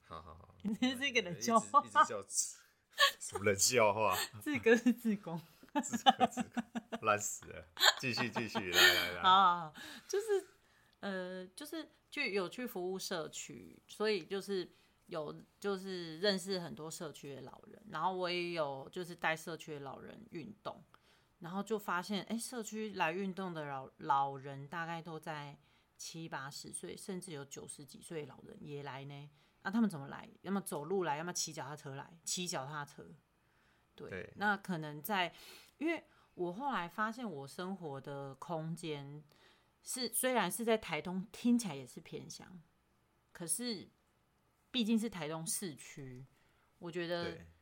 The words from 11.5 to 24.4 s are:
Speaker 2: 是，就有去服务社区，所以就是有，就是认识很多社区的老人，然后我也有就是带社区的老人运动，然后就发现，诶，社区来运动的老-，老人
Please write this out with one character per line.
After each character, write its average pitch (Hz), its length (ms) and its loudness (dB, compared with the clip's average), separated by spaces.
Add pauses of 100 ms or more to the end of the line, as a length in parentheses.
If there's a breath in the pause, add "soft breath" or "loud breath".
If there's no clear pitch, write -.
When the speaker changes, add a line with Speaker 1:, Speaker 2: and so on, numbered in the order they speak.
Speaker 2:
是， 311 200 -8 (220 soft breath)
就 294 140 -4
有 190 260 0
去 247 180 -6
服 180 240 -4
务 190 80 -4
社 165 300 -4
区， - 580 -12
所 214 220 -2
以 214 160 0
就 196 160 -4
是 190 320 -2 (320 soft breath)
有， 160 340 -6 (220)
就 202 160 -2
是 180 420 -8
认 190 200 4
识 185 200 -2
很 160 160 -8
多 156 160 -8
社 156 220 -8
区 139 220 -12
的 131 80 -12
老 - 240 -14
人， - 240 -20
然 156 100 -4
后 185 160 2
我 180 140 0
也 175 220 0
有 139 380 -2
就 180 140 -6
是 165 100 -10
带 160 220 2
社 160 180 -8
区 156 200 -10
的 143 60 -8
老 135 200 -10
人 - 300 -16
运 175 200 -8 (120)
动， - 200 -8 (580 soft breath)
然 165 120 -10
后 196 100 -2
就 214 160 -2
发 180 220 0
现， 190 220 -2
诶， 226 160 -4
社 233 240 -6
区 214 320 -6
来 165 180 4
运 190 220 -2
动 185 180 -4
的 156 140 -4
老-， 135 320 -8
老 139 400 8
人 139 280 -10